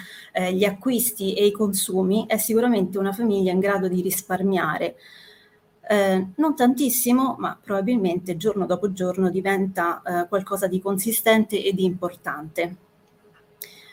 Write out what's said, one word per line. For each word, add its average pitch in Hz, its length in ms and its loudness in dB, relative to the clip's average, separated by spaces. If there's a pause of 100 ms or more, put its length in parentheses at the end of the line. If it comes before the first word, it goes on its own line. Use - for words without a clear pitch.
(320)
eh, 185 220 -2
gli 185 100 2
acquisti 202 720 0
e 208 100 4
i 208 60 6
consumi, 196 760 0
è 220 100 0
sicuramente 214 600 2
una 196 140 -2
famiglia 196 400 0
in 185 80 2
grado 190 280 0
di 180 140 0
risparmiare. 185 920 -2 (920)
Eh, 190 480 2
non 302 200 2
tantissimo, 247 840 2
ma 185 240 -6
probabilmente 190 760 -2
giorno 202 280 0
dopo 185 280 -2
giorno 185 360 0
diventa, 185 720 -2
eh, 175 260 -2
qualcosa 190 400 -2
di 185 120 0
consistente 214 840 2
e 196 100 2
di 185 100 0
importante. 175 920 -4 (1160)